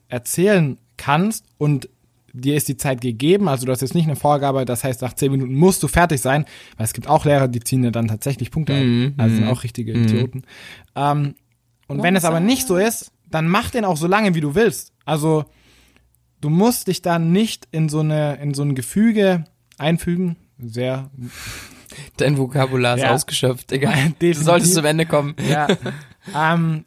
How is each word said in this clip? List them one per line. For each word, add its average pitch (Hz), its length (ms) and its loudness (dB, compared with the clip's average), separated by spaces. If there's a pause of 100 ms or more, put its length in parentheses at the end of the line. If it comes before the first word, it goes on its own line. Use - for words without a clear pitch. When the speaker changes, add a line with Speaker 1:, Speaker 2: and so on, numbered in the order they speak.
Speaker 1:
erzählen 165 720 0 (180)
kannst 175 480 0 (140)
und 147 320 0 (460)
dir 135 200 0
ist 143 100 -2
die 135 100 -4
Zeit 135 240 -2
gegeben, 139 460 2
also 127 180 0
du 127 60 -2
hast 127 100 0
jetzt 135 140 -4
nicht 170 120 2
eine 147 100 -2
Vorgabe, 139 480 0
das 120 180 -4
heißt, 131 200 -4
nach 120 100 -6
zehn 139 180 0
Minuten 131 240 -2
musst 175 300 4
du - 20 0
fertig 165 340 2
sein, 143 260 0 (300)
weil 113 80 -4
es - 80 -6
gibt - 140 -10
auch 147 180 2
Lehrer, 143 220 4
die 120 140 -4
ziehen 131 240 0
ja 117 80 0
dann 117 160 -2
tatsächlich 120 420 -4
Punkte 143 240 -4
ab. 139 60 2
Speaker 2:
Mhm, 123 380 2
Speaker 1:
Also 113 180 4
sind 113 80 2
Speaker 2:
mhm. 110 80 0
Speaker 1:
auch 123 100 -4
richtige 113 320 -8
Speaker 2:
Mhm. 117 80 2
Speaker 1:
Idioten. 110 400 0 (540)
Ähm, 143 400 -2 (500)
und 139 160 -6
wenn 180 140 2
es 170 80 0
aber 165 160 2
nicht 247 260 0
so 175 100 0
ist, 214 360 -2 (180)
dann 160 160 -2
mach 202 240 0
den 226 140 -2
auch 180 120 0
so 165 120 -2
lange, 202 260 2
wie 165 60 0
du 147 160 -2
willst. - 360 0 (120)
Also 156 400 0 (960)
du 151 100 -4
musst 196 380 2
dich 180 140 -4
da 170 180 0
nicht 180 500 0
in 160 180 -2
so 151 120 -2
eine, 151 360 0
in 143 160 -6
so 143 100 -4
ein 143 120 0
Gefüge 190 680 2 (340)
einfügen. 170 560 -2 (240)
Sehr 127 520 -6 (1040)
Speaker 2:
Dein 139 200 2
Vokabular 131 600 0
ist 127 60 0
Speaker 1:
Ja. 123 120 2
Speaker 2:
ausgeschöpft, - 560 -2
Digga. 143 200 0
Speaker 1:
<laughs> - 20 0
Definitiv. 156 460 0
Speaker 2:
Du 156 60 -2
solltest 175 300 4
zum 156 100 0
Ende 160 220 2
kommen. 147 300 -2 (120)
Speaker 1:
Ja. 147 200 0 (680)
Ähm, 160 520 0